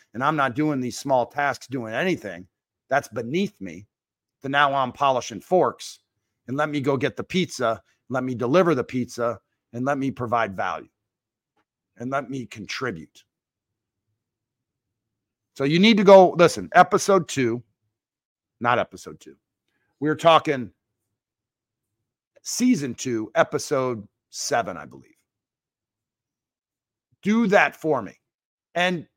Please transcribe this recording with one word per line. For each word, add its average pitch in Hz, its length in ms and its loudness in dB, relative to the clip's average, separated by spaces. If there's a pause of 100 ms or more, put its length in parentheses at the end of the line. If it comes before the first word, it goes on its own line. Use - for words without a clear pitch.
(140)
and 110 80 -6
I'm 147 140 2
not 135 180 0
doing 143 280 -2
these 120 180 -8
small 131 260 0
tasks, 139 400 -4
doing 117 280 -8
anything. 113 520 -4 (440)
That's 135 180 0
beneath 123 540 -6
me. 95 260 -14 (540)
Then 135 100 -8
now 143 220 2
I'm 131 180 0
polishing 123 480 -2
forks, - 600 -2 (480)
and 127 100 -8
let 151 100 -2
me 147 140 -4
go 139 160 0
get 123 180 -4
the 117 80 -8
pizza, - 580 -4 (280)
let 127 160 -4
me 127 100 -6
deliver 151 400 2
the 123 80 -4
pizza, 120 560 -6 (320)
and 120 140 -8
let 143 120 -2
me 135 140 -4
provide 113 460 -4
value, 90 320 -8 (1080)
and 123 160 -10
let 135 180 -4
me 127 180 -10
contribute. 101 760 -10 (2250)
So 139 100 -6
you 151 160 2
need 220 160 6
to 208 80 0
go, 190 280 10
listen, 156 420 2
episode 185 560 4
two, 117 340 -2 (960)
not 120 180 2
episode 90 440 -8
two. 78 160 -20 (640)
We're 151 140 -2
talking 151 560 4 (1700)
season 175 520 0
two, 110 420 -6
episode 131 680 -2 (260)
seven, 107 440 -4
I 76 80 -14
believe. 67 280 -20 (2000)
Do 220 260 0
that 175 280 2
for 139 280 -4
me 92 100 -16 (600)
and 175 420 -2